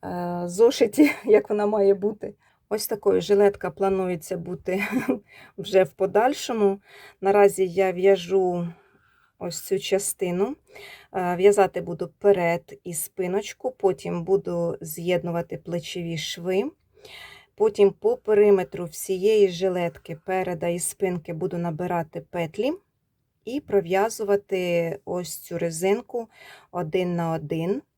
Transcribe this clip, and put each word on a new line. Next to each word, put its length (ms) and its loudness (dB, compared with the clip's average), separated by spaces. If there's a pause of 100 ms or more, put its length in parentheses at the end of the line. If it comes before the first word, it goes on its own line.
е, 440 -6
зошиті, 680 4
<laughs> 60 -20
як 260 4
вона 160 0
має 280 4
бути. 400 -6 (340)
Ось 180 -4
такою 340 0
жилетка 500 2
планується 640 -2
бути 480 -6 (360)
<laughs> 380 -20
вже 260 4
в 80 -10
подальшому. 880 0 (400)
Наразі 460 4
я 260 0
в'яжу 760 2 (680)
ось 240 -8
цю 160 -2
частину. 800 -2 (560)
Е, 240 -2
в'язати 440 4
буду 280 -8 (100)
перед 680 2
і 100 -10
спиночку, 760 -6
потім 540 -2
буду 560 -2
з'єднувати 760 -4
плечові 600 -8
шви. 520 -4 (840)
Потім 360 4
по 260 -2
периметру 680 2
всієї 640 2
жилетки, 760 -4
переда 440 -4
і 100 -2
спинки 540 -4
буду 260 -4
набирати 640 -4
петлі 520 -4 (760)
і 140 -6
пров'язувати 1400 0
ось 340 -8
цю 200 -10
резинку 720 -2 (440)
один 440 -2
на 160 -2
один. 500 -4 (160)